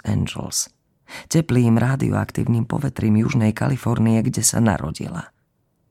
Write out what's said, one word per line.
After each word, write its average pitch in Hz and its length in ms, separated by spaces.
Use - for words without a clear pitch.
Angeles. - 640
Teplým 120 560
radioaktívnym 117 880
povetrím 113 560
Južnej 110 320
Kalifornie, 117 640
kde 113 240
sa - 160
narodila. - 720